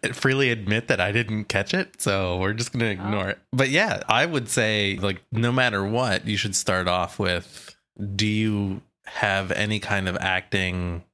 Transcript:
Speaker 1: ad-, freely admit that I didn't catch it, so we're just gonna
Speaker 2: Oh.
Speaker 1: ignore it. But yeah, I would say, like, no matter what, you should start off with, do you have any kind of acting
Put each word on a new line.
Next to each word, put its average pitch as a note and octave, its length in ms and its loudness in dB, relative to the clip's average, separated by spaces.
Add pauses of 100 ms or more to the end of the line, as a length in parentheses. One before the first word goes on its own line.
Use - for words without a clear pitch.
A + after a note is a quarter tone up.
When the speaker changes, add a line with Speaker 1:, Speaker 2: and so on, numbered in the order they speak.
Speaker 1:
ad-, - 120 -2
freely C3+ 360 2
admit G#2+ 380 -2
that G#2 120 2
I F#2 100 2
didn't G#2+ 340 0
catch - 280 -2
it, - 260 -4
so F#2+ 380 0
we're F#2+ 160 0
just A#2 180 -4
gonna A#2 140 0
Speaker 2:
Oh. A2 40 0
Speaker 1:
ignore G2 400 -2
it. G2+ 100 -4 (120)
But C3 200 2
yeah, F#3+ 360 0
I B2+ 200 4
would C#3 200 -2
say, G#2 500 2
like, F#2+ 340 -2
no A#2 200 2
matter A#2+ 320 2
what, A2 440 0
you G#2 100 0
should G2 180 -2
start F#2 320 0
off F2 300 0
with, - 580 -4 (400)
do G#2+ 120 2
you G#2 540 0 (260)
have G2 460 0
any G#2+ 260 0
kind F#2+ 280 -2
of F2+ 100 -2
acting F2+ 840 -2 (100)